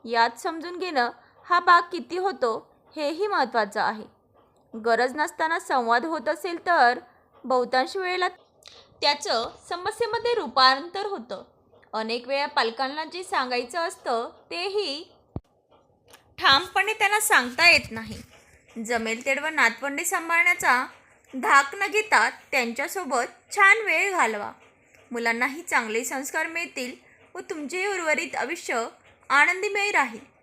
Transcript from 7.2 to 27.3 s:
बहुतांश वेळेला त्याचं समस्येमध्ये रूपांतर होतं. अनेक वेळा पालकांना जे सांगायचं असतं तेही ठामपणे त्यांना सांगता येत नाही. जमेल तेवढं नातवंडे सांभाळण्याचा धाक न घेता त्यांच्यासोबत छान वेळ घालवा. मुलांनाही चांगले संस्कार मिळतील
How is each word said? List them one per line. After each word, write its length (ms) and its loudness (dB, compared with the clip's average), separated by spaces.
बहुतांश 540 0
वेळेला 300 -2
त्याचं 480 -2
समस्येमध्ये 680 -4
रूपांतर 680 2
होतं. 380 -10
अनेक 340 -6
वेळा 180 -2
पालकांना 600 -2
जे 180 -12
सांगायचं 560 -4
असतं 500 -4
तेही 520 -4
ठामपणे 560 2
त्यांना 260 2
सांगता 500 4
येत 220 4
नाही. 300 -12
जमेल 420 -2
तेवढं 300 -2
नातवंडे 500 0
सांभाळण्याचा 800 2
धाक 400 4
न 120 -2
घेता 420 2
त्यांच्यासोबत 1300 -4
छान 300 8
वेळ 260 2
घालवा. 400 0
मुलांनाही 500 -2
चांगले 420 -2
संस्कार 440 -6
मिळतील 480 -8